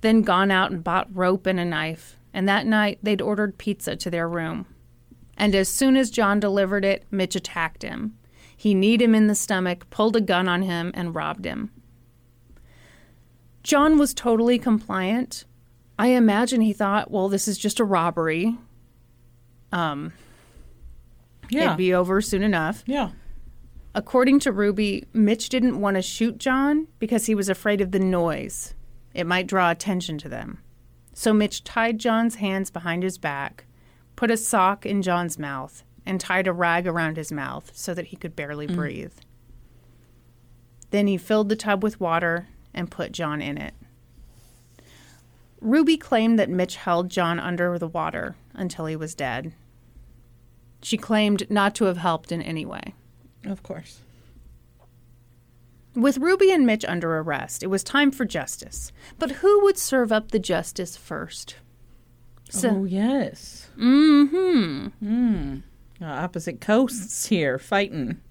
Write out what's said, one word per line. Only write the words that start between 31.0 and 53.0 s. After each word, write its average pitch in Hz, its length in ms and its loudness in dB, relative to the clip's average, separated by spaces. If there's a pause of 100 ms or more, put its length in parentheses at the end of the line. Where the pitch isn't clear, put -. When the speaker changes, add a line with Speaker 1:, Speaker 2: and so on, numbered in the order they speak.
Speaker 1:
So - 220 0
Mitch 208 300 0
tied 226 340 -2
John's 226 380 0
hands 190 340 -4
behind 170 320 -6
his 185 160 -4
back, 139 480 -8 (500)
put 233 140 0
a 226 60 2
sock 202 500 2
in 202 160 0
John's 175 360 -2
mouth, 143 440 -10 (240)
and 185 140 -2
tied 185 260 0
a 185 80 0
rag 175 320 2
around 160 320 -2
his 156 140 -10
mouth 135 420 -8
so - 180 -10
that 170 140 -8
he - 100 -18
could 165 200 -12
barely 147 320 -10
Speaker 2:
Mm. 180 80 -4
Speaker 1:
breathe. 143 360 -6 (1800)
Then 202 180 2
he 190 100 0
filled 214 320 0
the 220 60 0
tub 202 260 -2
with 214 180 -4
water 170 480 -2 (240)
and 170 180 -8
put - 220 -8
John 151 300 -6
in 143 160 -8
it. - 160 -12 (1900)
Ruby 294 360 4
claimed 226 420 2
that 202 100 2
Mitch 180 280 -2
held 180 340 -2
John 170 300 -2
under 175 380 -2
the 170 100 -6
water 160 480 -6 (180)
until 175 320 -8
he 156 80 -6
was 156 220 -10
dead. 135 360 -8 (1300)
She - 140 -4
claimed 214 540 0
not 202 260 2
to 214 100 2
have 180 100 0
helped 165 340 -2
in 170 100 -4
any 160 240 -8
way. - 300 -14 (500)